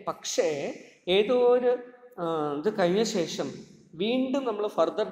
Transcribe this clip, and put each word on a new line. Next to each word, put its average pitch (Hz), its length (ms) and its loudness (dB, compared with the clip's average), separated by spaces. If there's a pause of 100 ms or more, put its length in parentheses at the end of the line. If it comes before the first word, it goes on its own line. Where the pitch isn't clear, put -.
പക്ഷേ 175 400 -2 (600)
ഏതോ 208 280 4 (180)
ഒരു, 247 240 2 (420)
ആ, 175 60 -4 (320)
ഇത് 208 220 -2
കഴിഞ്ഞ 185 240 4
ശേഷം 165 480 -4 (440)
വീണ്ടും 262 500 -2
നമ്മൾ 208 220 -4
further 185 440 0